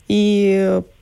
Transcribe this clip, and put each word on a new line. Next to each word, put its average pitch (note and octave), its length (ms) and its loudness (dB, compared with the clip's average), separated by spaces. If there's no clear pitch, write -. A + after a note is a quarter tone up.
и G3+ 720 0